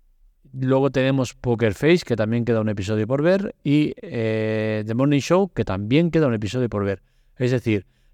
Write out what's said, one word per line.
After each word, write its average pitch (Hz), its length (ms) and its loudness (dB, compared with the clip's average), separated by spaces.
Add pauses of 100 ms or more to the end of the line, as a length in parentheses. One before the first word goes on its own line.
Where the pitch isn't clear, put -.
(520)
Luego 131 380 2
tenemos 131 440 0
Poker 113 380 0
Face, - 340 2
que 117 100 -2
también 113 280 0
queda 113 160 0
un 110 80 0
episodio 107 380 -2
por 135 160 -2
ver, 196 320 0 (100)
y, 151 380 2
eh, 110 840 -2
The 110 80 -4
Morning 139 260 2
Show, 180 300 2
que 113 140 -4
también 110 460 0
queda 156 160 2
un 120 80 0
episodio 110 340 -2
por 101 160 -2
ver. 98 180 -4 (340)
Es 127 160 -2
decir, 110 340 -2 (280)